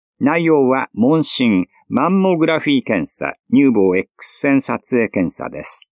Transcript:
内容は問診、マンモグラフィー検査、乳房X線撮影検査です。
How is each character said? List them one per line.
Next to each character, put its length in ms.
内 240
容 240
は 260
問 300
診、 440
マ 220
ン 120
モ 160
グ 100
ラ 120
フ 120
ィ 80
ー 40
検 220
査、 300
乳 180
房 260
X 440
線 220
撮 360
影 120
検 240
査 160
で 140
す。 280